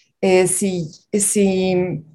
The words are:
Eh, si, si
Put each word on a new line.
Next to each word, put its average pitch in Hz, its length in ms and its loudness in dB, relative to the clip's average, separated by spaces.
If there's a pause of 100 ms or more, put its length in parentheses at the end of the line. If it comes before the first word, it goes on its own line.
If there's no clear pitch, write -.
(200)
Eh, 185 280 4
si, 180 420 -4 (220)
si 185 880 0 (120)